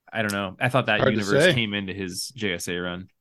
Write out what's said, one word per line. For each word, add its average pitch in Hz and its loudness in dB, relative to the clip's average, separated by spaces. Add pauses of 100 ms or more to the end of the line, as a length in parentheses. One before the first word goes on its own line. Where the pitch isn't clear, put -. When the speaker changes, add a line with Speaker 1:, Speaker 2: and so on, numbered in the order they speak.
(120)
Speaker 1:
I 110 -2
don't 104 0
know. 98 -2
I 120 0
thought 123 2
that 107 2
Speaker 2:
Hard 107 4
to 110 0
Speaker 1:
universe 104 4
Speaker 2:
say. 180 6
Speaker 1:
came 113 0
into 98 -2
his 92 -6
J 98 -4
S 85 -6
A 87 -2
run. 90 -6 (120)